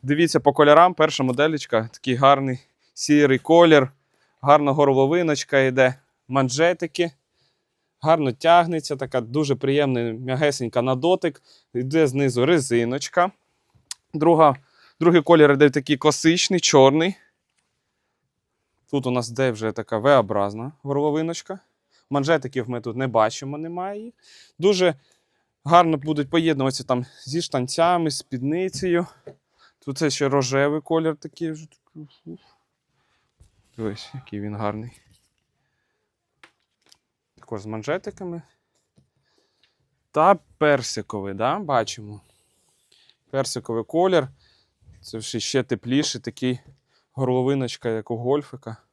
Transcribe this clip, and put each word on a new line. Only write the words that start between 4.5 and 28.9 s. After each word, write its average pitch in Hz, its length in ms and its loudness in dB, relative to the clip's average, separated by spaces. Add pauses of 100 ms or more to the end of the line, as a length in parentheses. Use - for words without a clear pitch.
горловиночка 143 880 0
йде, 131 360 2 (320)
манжетики, 160 840 -2 (880)
гарно 151 300 2
тягнеться, 165 640 2
така 131 260 -4
дуже 139 340 -2
приємна, 135 460 0
м'ягесенька 127 800 -2
на 131 140 0
дотик. 170 460 -2 (320)
Йде 139 340 0
знизу 131 380 0
резиночка. 139 880 0 (800)
Друга, 156 420 4 (440)
другий 170 220 4
колір 151 300 6
йде 143 180 4
такий 139 280 -2
класичний, 165 600 0
чорний. 151 560 4 (1800)
Тут 135 140 -4
у 123 60 -2
нас 120 180 -4
йде 127 220 -2
вже 110 200 -6
така 110 280 -6
V-образна 110 720 0 (120)
горловиночка. 151 760 -6 (500)
Манжетиків 139 600 -2
ми 120 120 -8
тут 117 160 -10
не 131 100 -4
бачимо, 123 500 -2
немає 180 460 -12
їх. 240 100 -20 (460)
Дуже 180 360 2 (680)
гарно 165 340 4
будуть 147 320 -4
поєднуватися 139 540 -2
там 123 220 -2 (180)
зі 156 180 -6
штанцями, 170 680 -2
з 135 60 -8
спідницею. 170 920 -4 (800)